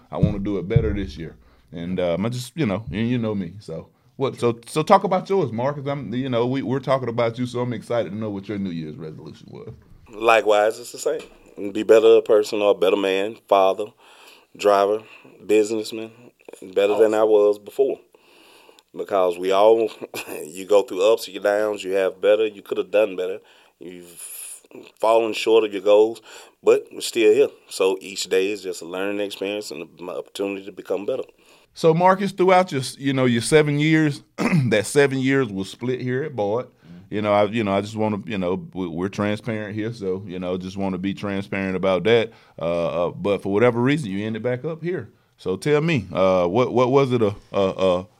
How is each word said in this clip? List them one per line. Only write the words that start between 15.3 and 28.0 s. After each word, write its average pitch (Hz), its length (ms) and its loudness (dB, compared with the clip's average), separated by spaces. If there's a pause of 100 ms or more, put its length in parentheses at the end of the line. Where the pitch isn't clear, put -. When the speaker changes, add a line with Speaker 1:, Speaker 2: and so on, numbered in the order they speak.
Speaker 2:
businessman, 110 680 -2 (500)
better 98 380 0
than 110 160 4
I 110 60 2
Speaker 1:
Awesome. 110 80 4
Speaker 2:
was 104 280 4
before. 104 400 -4 (1000)
Because 90 440 0
we 92 120 -2
all, 110 380 4 (280)
<laughs> 85 280 -12
you 90 200 -14
go 98 180 4
through 92 180 -6 (100)
ups, - 160 -2
your 95 140 -12
downs, 104 420 -2
you 92 100 -6
have 92 280 -2
better, 104 240 2
you 101 160 -8
could - 160 -8
have 92 140 -4
done 101 240 2
better, 92 240 -8 (400)
you've 87 420 -20 (800)
fallen 113 340 2
short 110 300 4
of 104 100 -4
your 98 80 -6
goals, 107 400 4 (420)
but 113 280 4
we're - 100 -14
still 107 320 4
here. 139 140 4 (220)
So 95 320 0